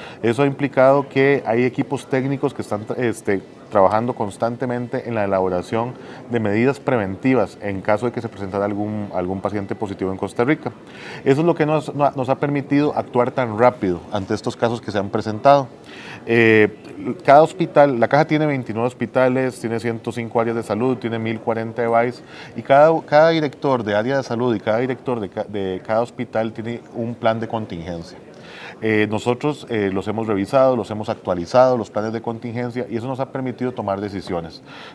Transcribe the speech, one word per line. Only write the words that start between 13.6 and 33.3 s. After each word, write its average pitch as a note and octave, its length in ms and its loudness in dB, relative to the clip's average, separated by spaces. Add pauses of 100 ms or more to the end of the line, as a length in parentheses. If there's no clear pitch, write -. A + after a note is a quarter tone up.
rápido G#2+ 400 2 (100)
ante G#2 240 -4
estos - 220 -4
casos A#2 240 0
que - 100 -10
se G#2 80 -4
han G2 120 -4
presentado. A2+ 580 2 (580)
Eh, A2+ 500 6 (480)
cada D3 180 10
hospital, D#3 560 2
la A2+ 100 4
Caja D#3 180 4
tiene D3+ 180 0
veintinueve B2 440 -2
hospitales, B2+ 720 0
tiene A2+ 220 -4
ciento A2+ 320 -4
cinco A#2 260 -4
áreas A2+ 160 0
de A#2 80 -4
salud, A#2+ 360 0
tiene A#2 200 -4
mil A2 220 -4
cuarenta A2+ 420 -4
evis, A#2 400 0 (340)
y A#2 60 -8
cada, D3+ 440 6
cada D#3 240 6
director C#3+ 520 0
de G#2 120 0
área A#2+ 240 0
de C3 40 0
salud A#2+ 320 0
y G2+ 60 -2
cada A2 200 0
director B2+ 380 -4
de G2 120 -6
ca-, G#2+ 140 -6
de F#2+ 420 -6
cada A2+ 160 0
hospital A2+ 500 -4
tiene A2+ 300 -8 (120)
un A#2 200 -6
plan A2+ 260 0
de A2 80 -6
contingencia. F2 680 -8 (640)
Eh, G#2+ 280 2
nosotros, B2 600 -2
eh, G#2 220 0
los F#2+ 160 -4
hemos G#2+ 180 -4
revisado, B2+ 500 2
los G#2 140 -4
hemos G#2+ 180 -8
actualizado, A2+ 720 2
los G#2 120 -6
planes G#2+ 220 -4
de A2+ 80 -6
contingencia, A#2 680 -8
y A2+ 80 -4
eso A#2 100 -6
nos B2+ 120 -6
ha C3 120 -6